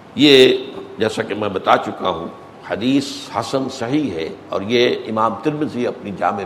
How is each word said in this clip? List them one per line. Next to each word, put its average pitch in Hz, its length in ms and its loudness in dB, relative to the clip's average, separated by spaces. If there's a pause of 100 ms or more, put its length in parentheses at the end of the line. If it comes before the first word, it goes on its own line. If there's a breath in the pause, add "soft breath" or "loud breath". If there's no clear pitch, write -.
(160)
یہ 131 420 8 (400)
جیسا 107 260 -2
کہ 98 120 -6
میں 104 140 -4
بتا 95 280 4
چکا - 320 -4
ہوں، 82 180 -4 (400)
حدیث 123 380 0 (300)
حسن 131 340 -2
صحیح 127 420 -2
ہے، 80 180 -6 (200)
اور 95 120 -4
یہ 120 340 2 (120)
امام 110 260 0 (100)
ترمذی 139 440 -2
اپنی 101 300 -8
جامع 98 280 -2